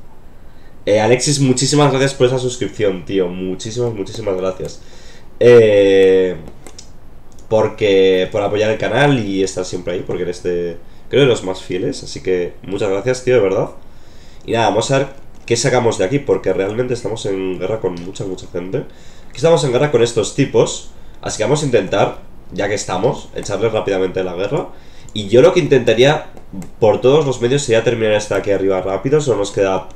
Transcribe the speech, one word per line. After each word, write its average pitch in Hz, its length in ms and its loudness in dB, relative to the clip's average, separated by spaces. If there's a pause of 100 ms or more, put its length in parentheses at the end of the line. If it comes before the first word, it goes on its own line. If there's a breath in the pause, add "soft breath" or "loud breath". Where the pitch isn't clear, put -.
(880 soft breath)
Eh, 104 120 4
Alexis, 123 420 2
muchísimas 139 500 4
gracias 135 240 0
por 127 100 4
esa 127 140 2
suscripción, 104 680 -2
tío. 95 220 0
Muchísimas, 92 640 -6
muchísimas 101 420 -6
gracias. 92 460 -6 (580 loud breath)
Eh, 98 1000 6 (1120)
porque, 95 800 4
por 107 120 -2
apoyar 104 300 0
el 110 60 0
canal 123 420 2
y 98 220 -2
estar 92 220 -2
siempre 87 300 -6
ahí, 92 120 -4
porque 90 180 -6
eres 87 200 -8
de, 87 320 -4 (340 soft breath)
creo, 120 120 4
de 143 60 6
los 107 180 0
más 92 160 -6
fieles. 92 420 -6
Así - 180 -12
que 90 420 -2
muchas 104 260 -4
gracias, 98 340 -2
tío, 123 120 4
de 120 40 6
verdad. 98 300 0 (760 soft breath)
Y - 60 -8
nada, 113 160 2
vamos 104 240 0
a 135 60 2
ver 143 100 -2 (380)
qué 117 100 0
sacamos 120 420 2
de 98 60 0
aquí, 131 160 0
porque 95 320 0
realmente 107 420 -2
estamos 110 320 -6
en 95 320 -4
guerra 92 220 -4
con 90 160 -4
mucha, 90 300 -10
mucha 92 220 -10
gente. 92 320 -6 (500 loud breath)
Aquí - 80 -14
estamos 165 260 4
en 135 80 0
guerra 135 200 2
con 117 120 4
estos 113 320 0
tipos, - 560 0 (300 soft breath)
así - 160 -8
que 107 60 -2
vamos 147 200 0
a 147 40 -2
intentar, 104 520 0 (320)
ya 98 160 -4
que 104 80 -2
estamos, 101 580 -2
echarles 104 380 -2
rápidamente 92 540 -2
la 87 100 -6
guerra. 123 320 -4 (460 loud breath)
Y 101 160 -6
yo 120 120 8
lo 175 120 8
que 180 80 2
intentaría, 127 720 4 (500)
por 101 180 4
todos 143 260 4
los 123 140 -2
medios, 123 220 0
sería 113 200 2
terminar 110 340 0
esta 104 200 -2
aquí 98 160 0
arriba 95 300 0
rápido. 98 400 0
Solo 120 160 0
nos 101 140 -4
queda 95 440 0